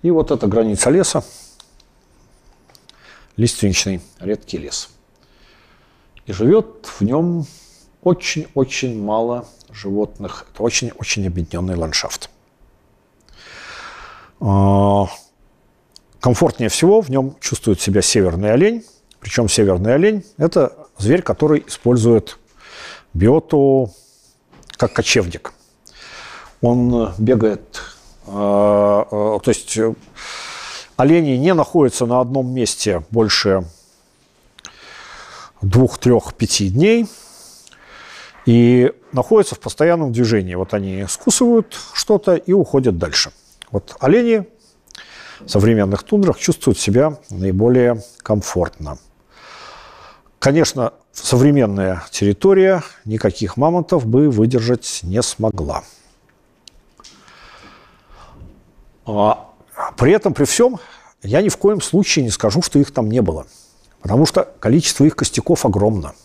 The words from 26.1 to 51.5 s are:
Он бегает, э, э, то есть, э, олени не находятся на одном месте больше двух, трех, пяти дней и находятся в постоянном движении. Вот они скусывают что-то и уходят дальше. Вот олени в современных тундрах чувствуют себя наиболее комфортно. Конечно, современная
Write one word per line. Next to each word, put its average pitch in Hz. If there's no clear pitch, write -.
Он 120
бегает, 110
э, -
э, 104
то -
есть, -
э, 110
олени 147
не 160
находятся 143
на 123
одном 127
месте 104
больше 101
двух, 113
трех, 120
пяти 104
дней 202
и 120
находятся 165
в -
постоянном 160
движении. 110
Вот 92
они 98
скусывают -
что-то -
и 175
уходят 135
дальше. 80
Вот -
олени 220
в -
современных 101
тундрах 196
чувствуют -
себя 135
наиболее 107
комфортно. 82
Конечно, 139
современная 107